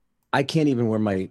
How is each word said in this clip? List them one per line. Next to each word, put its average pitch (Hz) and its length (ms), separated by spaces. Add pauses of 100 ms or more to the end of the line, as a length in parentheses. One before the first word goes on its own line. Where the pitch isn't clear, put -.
(320)
I 139 100
can't 147 280
even 120 180
wear 110 100
my 98 320